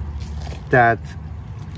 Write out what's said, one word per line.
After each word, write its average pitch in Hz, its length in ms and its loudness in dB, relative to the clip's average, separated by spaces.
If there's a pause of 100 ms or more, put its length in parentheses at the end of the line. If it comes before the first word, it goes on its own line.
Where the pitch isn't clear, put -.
(720)
that 117 280 8 (800)